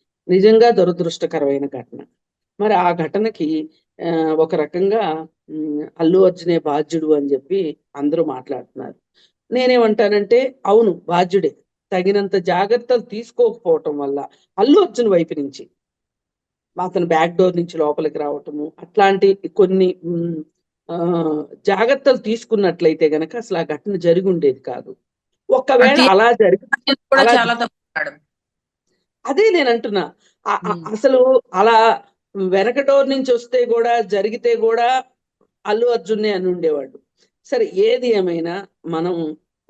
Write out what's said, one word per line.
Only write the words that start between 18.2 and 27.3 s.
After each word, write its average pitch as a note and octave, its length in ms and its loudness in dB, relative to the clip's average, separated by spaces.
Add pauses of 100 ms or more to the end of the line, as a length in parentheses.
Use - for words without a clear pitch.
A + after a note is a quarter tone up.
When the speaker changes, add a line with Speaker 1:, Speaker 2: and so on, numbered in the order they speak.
Speaker 1:
అట్లాంటి G3 580 2 (100)
కొన్ని, F#3 480 2 (100)
ఉమ్, E3+ 380 -6 (480)
ఆ, E3+ 40 -8 (720)
జాగ్రత్తలు B3+ 500 2
తీసుకున్నట్లయితే F3 920 0
గనక D#3 260 -4
అసలు G#3+ 220 -8
ఆ E3 60 -2
ఘటన D3+ 320 -8
జరిగి F3 320 0
ఉండేది D3 320 0
కాదు. - 360 -14 (540)
ఒకవేళ C4 420 4
Speaker 2:
అది C#4 100 2
Speaker 1:
అలా A3+ 300 4
జరిగి, G3+ 340 0 (280)
Speaker 2:
కూడా C4+ 280 0
Speaker 1:
అలా A#3+ 140 4